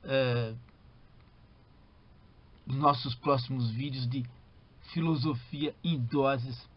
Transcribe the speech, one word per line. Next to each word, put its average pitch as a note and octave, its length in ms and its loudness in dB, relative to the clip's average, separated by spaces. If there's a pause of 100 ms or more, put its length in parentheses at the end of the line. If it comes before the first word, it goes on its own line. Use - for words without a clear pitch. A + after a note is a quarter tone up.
eh, A#2+ 520 0 (2000)
os B2+ 80 -4
nossos C#3 400 2
próximos B2+ 560 0
vídeos C3 380 -2
de B2 160 -2 (680)
filosofia D3+ 840 0 (100)
em E3+ 140 2
doses C3 800 0